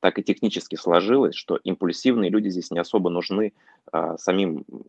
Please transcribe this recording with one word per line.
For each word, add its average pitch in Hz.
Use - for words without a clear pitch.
так 95
и 101
технически -
сложилась, 92
что -
импульсивные 95
люди 104
здесь 90
не 82
особо 87
нужны, 95
а, 80
самим, 90